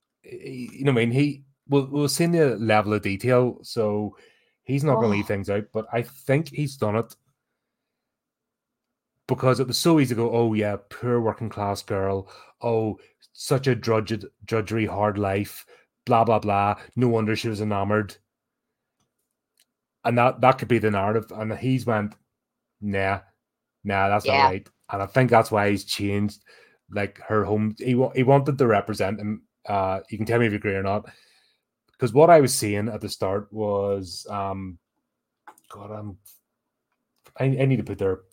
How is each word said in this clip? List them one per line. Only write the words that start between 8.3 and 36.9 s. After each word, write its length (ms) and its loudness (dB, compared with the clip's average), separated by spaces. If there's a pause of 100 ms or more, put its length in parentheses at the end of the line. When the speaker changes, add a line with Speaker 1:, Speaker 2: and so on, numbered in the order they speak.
Speaker 1:
because 320 2
it 80 -2
was 100 -4
so 220 4
easy 160 0
to 60 -2
go, 100 -2
"Oh 220 2
yeah, 240 -2 (120)
poor 300 -2
working 300 -4
class 320 -6
girl. 480 -4 (320)
Oh, 360 -2 (360)
such 340 -2
a 80 2
drudged, 500 -2 (200)
drudgery, 400 -2
hard 320 0
life, 480 -4 (400)
blah, 180 4
blah, 160 4
blah. 360 0 (200)
No 140 2
wonder 260 2
she 140 -4
was 120 -6
enamored." 540 -2 (1900)
And 120 2
that, 240 4
that 160 6
could 120 -6
be 100 4
the 120 2
narrative. 440 -2
And 220 -6
he's 280 -2
went, 280 -2 (680)
"Nah, 380 -2 (640)
nah, 260 2
that's 160 0
Speaker 2:
Yeah. 120 2
Speaker 1:
not 100 4
right." 220 -6 (200)
And 140 -6
I 20 -4
think 240 2
that's 220 4
why 180 2
he's 140 0
changed, 600 -4 (460)
like, 380 -6
her 160 2
home. 340 -2
He 180 -2
wa-, 200 0
he 80 2
wanted 340 4
to 100 4
represent 520 0
him. 220 -6 (240)
Uh, 340 -2 (100)
you 80 -10
can 80 -4
tell 140 2
me 60 4
if 80 0
you 40 -2
agree 180 -4
or 80 -4
not. 260 -4 (880)
'Cause 160 -2
what 160 8
I 100 10
was 140 4
seeing 340 -2
at 140 -8
the 80 -8
start 420 -4
was, 800 -4
um, 480 -8 (880)
God, 240 -18
I'm, 260 -12 (1200)